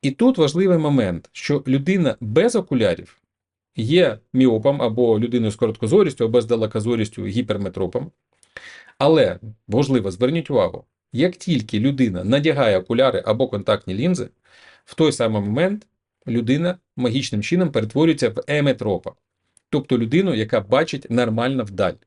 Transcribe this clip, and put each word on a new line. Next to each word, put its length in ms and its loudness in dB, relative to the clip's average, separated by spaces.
І 100 -2
тут 260 2
важливий 400 2
момент, 540 0
що 360 -4
людина 520 0
без 360 0
окулярів 600 -2
є 440 2
міопом 480 2
або 380 2
людиною 320 0
з 40 -8
короткозорістю, 720 0
або 160 2
з 40 -2
далекозорістю, 800 -2
гіперметропом. 840 -4
Але, 420 4
важливо, 440 0
зверніть 400 -2
увагу, 320 0
як 220 0
тільки 440 -2
людина 440 0
надягає 560 2
окуляри 460 0
або 220 0
контактні 460 -4
лінзи, 360 -2
в 100 -20
той 160 2
самий 300 -2
момент 460 -2
людина 500 0
магічним 440 -2
чином 300 0
перетворюється 580 0
в 180 -8
еметропа, 640 -2
тобто 280 0
людину, 380 0
яка 260 0
бачить 480 -2
нормально 540 -2
вдаль 300 -4